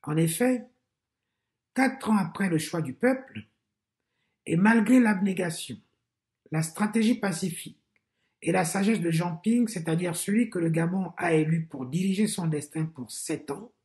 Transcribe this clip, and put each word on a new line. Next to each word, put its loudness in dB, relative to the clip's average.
En -4
effet, 0
quatre 0
ans 4
après -2
le 0
choix -4
du -6
peuple, -2
et -2
malgré 6
l'abnégation, 0
la 0
stratégie 0
pacifique -6
et 0
la 2
sagesse 2
de 0
Jean 0
Ping, 2
c'est-à-dire -2
celui 0
que -4
le 0
Gabon -2
a 0
élu 2
pour -10
diriger 0
son -2
destin -2
pour -12
sept -8
ans -10